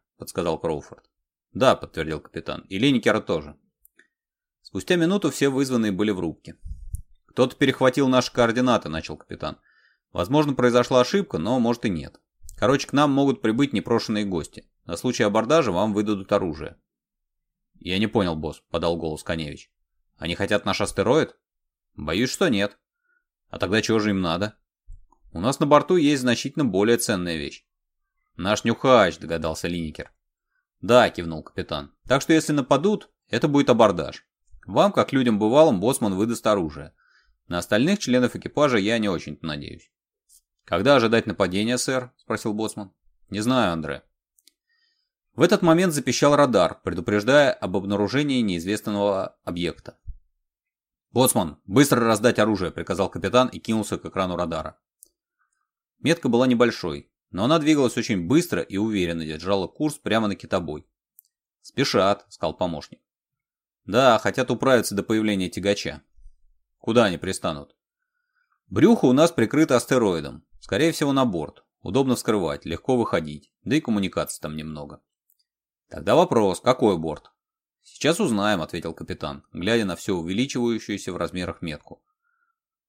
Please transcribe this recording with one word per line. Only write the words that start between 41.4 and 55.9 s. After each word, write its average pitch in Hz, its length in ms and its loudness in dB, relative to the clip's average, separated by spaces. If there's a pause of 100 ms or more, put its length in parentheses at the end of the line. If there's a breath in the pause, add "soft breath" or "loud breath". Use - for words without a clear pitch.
сэр?» 127 400 -4
спросил 110 360 -6
боцман. 104 380 -8 (380)
«Не 101 120 -6
знаю, 113 320 0
Андре». 76 300 -6 (1300)
В 117 60 0
этот 190 220 4
момент 170 300 4
запищал 147 420 2
радар, 117 480 4
предупреждая 104 680 2
об 92 240 -6
обнаружении 104 640 0
неизвестного 101 1040 -2
объекта. 87 540 -6 (1160)
«Боцман, 117 540 0
быстро 131 360 4
раздать 113 360 2
оружие», 104 320 0
приказал 87 400 -4
капитан 101 380 0
и 95 120 -12
кинулся 107 380 -4
к - 80 -14
экрану 92 300 -4
радара. 82 420 -6 (1200)